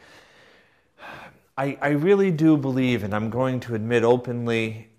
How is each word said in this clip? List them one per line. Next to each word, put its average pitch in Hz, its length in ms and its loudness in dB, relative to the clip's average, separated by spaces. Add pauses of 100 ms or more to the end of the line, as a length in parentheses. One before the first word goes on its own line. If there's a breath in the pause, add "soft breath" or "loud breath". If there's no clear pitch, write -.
(1600 loud breath)
I, 139 240 -4
I 143 100 0
really 190 420 2
do 156 240 6
believe, 127 480 0
and 101 100 -4
I'm 107 160 -2
going 127 300 -2
to 117 160 -6
admit 113 260 0
openly, 117 880 0 (100)